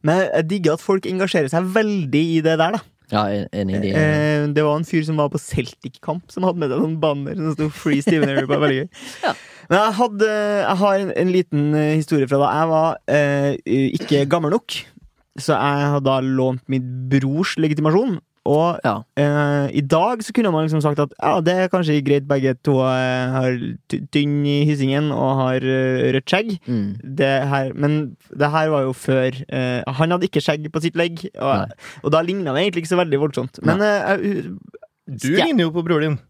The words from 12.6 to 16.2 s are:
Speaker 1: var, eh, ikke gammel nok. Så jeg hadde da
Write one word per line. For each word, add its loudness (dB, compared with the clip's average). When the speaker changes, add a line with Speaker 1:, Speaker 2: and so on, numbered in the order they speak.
Speaker 1:
var, 2
eh, 2
ikke 2
gammel 0
nok. -4
Så 0
jeg 2
hadde 0
da 4